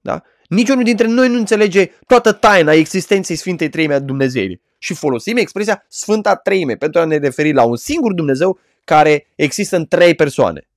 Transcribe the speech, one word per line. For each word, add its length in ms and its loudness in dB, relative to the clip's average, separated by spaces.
Da? 220 -8
Niciunul 340 0
dintre 240 0
noi 220 2
nu 100 0
înțelege 520 0
toată 260 4
taina 400 4
existenței 640 0
Sfintei 320 -4
Treime 260 -2
a 40 2
Dumnezeirii. 640 -4
Și 160 -8
folosim 420 -4
expresia 520 -4
Sfânta 460 -2
Treime 420 -2
pentru 240 -2
a 40 2
ne 120 -2
referi 360 -2
la 100 4
un 140 0
singur 360 -4
Dumnezeu 460 -2
care 500 2
există 420 -2
în 100 -2
trei 280 2
persoane. 640 -2